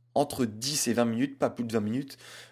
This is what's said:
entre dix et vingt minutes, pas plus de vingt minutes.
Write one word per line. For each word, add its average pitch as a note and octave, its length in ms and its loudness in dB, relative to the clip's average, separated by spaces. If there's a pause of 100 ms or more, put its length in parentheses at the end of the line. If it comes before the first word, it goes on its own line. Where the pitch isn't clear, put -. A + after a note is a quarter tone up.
(140)
entre C#3 320 2
dix A#2+ 420 -2
et A#2 60 4
vingt A#2+ 100 4
minutes, A#2+ 340 0
pas C3 120 2
plus A#2+ 160 -4
de A2 80 -4
vingt A2+ 80 2
minutes. A#2+ 360 -2 (340)